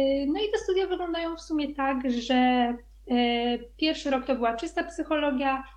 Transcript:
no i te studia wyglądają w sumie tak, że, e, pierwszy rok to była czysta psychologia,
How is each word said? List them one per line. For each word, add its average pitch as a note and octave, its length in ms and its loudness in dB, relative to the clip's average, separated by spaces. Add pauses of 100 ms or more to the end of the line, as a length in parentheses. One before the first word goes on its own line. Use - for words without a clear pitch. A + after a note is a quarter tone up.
(280)
no E4 140 0
i G#4+ 120 -2
te A4 60 2
studia F#4+ 280 0
wyglądają E4+ 500 -4
w - 40 -14
sumie D4 340 -4
tak, C4+ 360 0
że, A#3+ 240 0
e, B3 400 4 (1000)
pierwszy D#4 340 0
rok C4 160 0
to C#4 80 2
była A#3 220 0
czysta E4+ 280 -4
psychologia, C#4+ 800 0 (120)